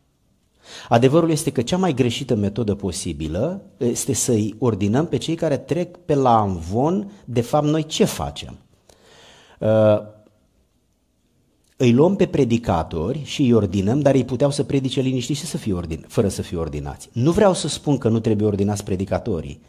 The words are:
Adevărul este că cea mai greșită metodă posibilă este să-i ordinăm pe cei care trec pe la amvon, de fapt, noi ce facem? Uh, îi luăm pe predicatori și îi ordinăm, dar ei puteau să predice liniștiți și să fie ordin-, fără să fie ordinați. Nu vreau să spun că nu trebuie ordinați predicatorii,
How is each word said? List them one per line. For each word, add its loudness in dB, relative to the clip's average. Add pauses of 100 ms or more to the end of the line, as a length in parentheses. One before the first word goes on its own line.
(880)
Adevărul 4
este -2
că 0
cea -2
mai 2
greșită 0
metodă 0
posibilă -6 (140)
este -2
să-i 0
ordinăm 0
pe -2
cei -4
care -2
trec -4
pe -4
la 4
amvon, -2 (120)
de -2
fapt, 0
noi 0
ce 0
facem? -6 (1000)
Uh, 4 (1600)
îi 6
luăm 6
pe 2
predicatori 0
și -4
îi 6
ordinăm, 2
dar 4
ei 2
puteau 0
să -2
predice -2
liniștiți -2
și -10
să -6
fie -4
ordin-, -6
fără 0
să -4
fie -8
ordinați. -8
Nu 2
vreau 4
să -4
spun -2
că 0
nu 2
trebuie 0
ordinați 0
predicatorii, -4